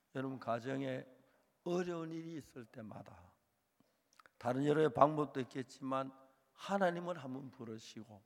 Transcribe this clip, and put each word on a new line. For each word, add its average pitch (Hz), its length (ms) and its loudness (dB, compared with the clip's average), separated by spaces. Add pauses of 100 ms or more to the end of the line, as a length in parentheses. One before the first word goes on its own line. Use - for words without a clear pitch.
(140)
여러분 135 240 -4
가정에 131 680 -2 (600)
어려운 175 460 0
일이 165 260 -6
있을 131 280 -12
때마다 107 560 -12 (1160)
다른 127 260 0
여러 147 240 6
방법도 143 520 6
있겠지만 135 680 -4 (440)
하나님을 175 640 2
한번 135 320 -8
부르시고 110 760 -12